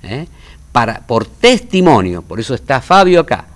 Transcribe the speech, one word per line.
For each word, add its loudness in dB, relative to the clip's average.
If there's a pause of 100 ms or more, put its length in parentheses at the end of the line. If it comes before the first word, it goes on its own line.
¿eh? -12 (440)
para, -2
por -4
testimonio", 0
por -14
eso -6
está -4
Fabio 2
acá -6